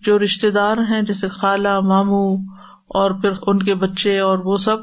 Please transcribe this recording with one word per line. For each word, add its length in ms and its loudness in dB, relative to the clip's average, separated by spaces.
جو 180 2
رشتہ 280 0
دار 300 2
ہیں 260 0
جیسے 260 -4
خالہ، 520 0
ماموں 560 2
اور 220 0
پھر 200 -2
ان 160 2
کے 120 0
بچے 440 -2
اور 200 2
وہ 180 -2
سب، 260 0